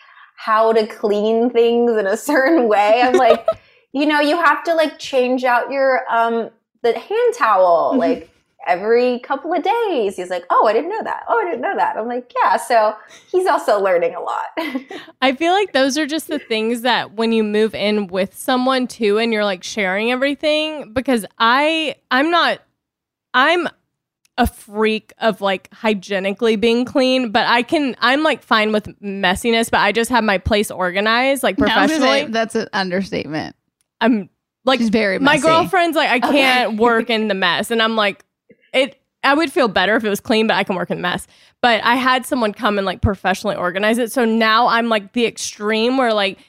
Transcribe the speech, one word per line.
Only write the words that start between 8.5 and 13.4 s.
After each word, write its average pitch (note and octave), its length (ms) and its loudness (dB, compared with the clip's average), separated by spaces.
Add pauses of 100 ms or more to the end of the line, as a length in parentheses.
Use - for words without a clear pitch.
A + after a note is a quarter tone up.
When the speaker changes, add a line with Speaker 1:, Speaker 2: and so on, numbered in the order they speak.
Speaker 1:
every A#3 520 0
couple C#4 340 -6
of E4 100 -2
days. F#4 540 -2
He's F3+ 120 -8
like, F3+ 200 -6
"Oh, A#4+ 180 4
I G#3 60 2
didn't D4 160 -2
know G#4+ 140 -6
that. - 260 -8
Oh, A#4 100 2
I G#4+ 100 -2
didn't B3 120 -6
know F#4 160 -4
that." F#3 200 -2
I'm A3 100 -6
like, B3 240 -8 (120)
"Yeah." C4 140 2
So A3 360 2 (380)
he's F#4 160 0